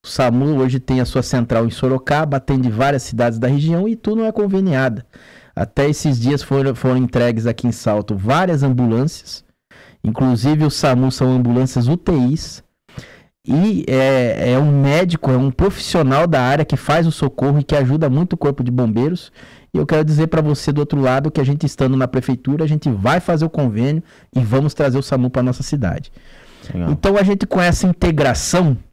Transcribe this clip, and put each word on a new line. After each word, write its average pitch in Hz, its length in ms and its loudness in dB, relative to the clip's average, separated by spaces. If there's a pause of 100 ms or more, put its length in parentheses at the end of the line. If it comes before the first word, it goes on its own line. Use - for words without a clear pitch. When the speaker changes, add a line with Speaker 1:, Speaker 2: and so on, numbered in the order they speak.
Speaker 1:
O - 20 -16
samu 135 520 0
hoje 131 200 0
tem 127 220 0
a 120 40 0
sua 127 180 -2
central 117 420 0
em 113 60 0
Sorocaba, 139 640 -2
atende 131 320 0
várias 135 320 0
cidades 117 380 -2
da 127 80 -2
região 160 400 0
e 226 60 -2
Itu 220 220 -4
não 226 100 0
é 220 60 0
conveniada. 190 720 0 (520)
Até 139 340 0
esses 147 300 0
dias 135 240 0
foram, 135 320 0
foram 127 220 0
entregues 120 500 0
aqui - 180 -4
em 117 60 2
Salto 104 440 -2
várias 143 460 0
ambulâncias, 123 800 -2 (600)
inclusive 131 600 2
o 147 60 2
samu 131 420 2
são 127 200 0
ambulâncias 123 560 2
U 165 100 2
T - 140 -2
Is, 135 520 -2 (840)
e 180 400 0
é, 127 640 0
é 127 80 4
um 143 220 4
médico, 156 500 0
é 127 60 4
um 135 120 2
profissional 165 800 0
da 147 140 2
área 139 220 2
que 143 140 -2
faz 165 300 0
o 160 40 2
socorro 143 480 0
e 139 40 0
que 151 120 0
ajuda 143 340 2
muito 160 240 0
o 165 40 -4
Corpo 156 260 -2
de 123 60 -2
Bombeiros. 123 640 0 (420)
E 160 40 -2
eu 151 100 -2
quero 156 180 2
dizer 156 220 2
pra 160 140 0
você 151 300 -2
do 147 80 0
outro 143 220 -2
lado 135 300 0
que 151 100 -2
a - 20 2
gente 143 220 0
estando 131 320 0
na 127 100 0
prefeitura, 139 560 -2
a 156 40 0
gente 151 240 0
vai 117 280 0
fazer 165 260 0
o 156 40 -4
convênio 135 540 -2 (320)
e 131 60 2
vamos 135 320 0
trazer 139 260 0
o 135 40 -4
samu 127 280 0
pra 127 100 -2
nossa 127 220 -2
cidade. - 480 -4 (600)
Speaker 2:
Legal. 90 200 -4
Speaker 1:
Então 196 260 0
a 196 60 4
gente 196 240 0
com - 120 -2
essa 175 280 2
integração 156 920 2 (160)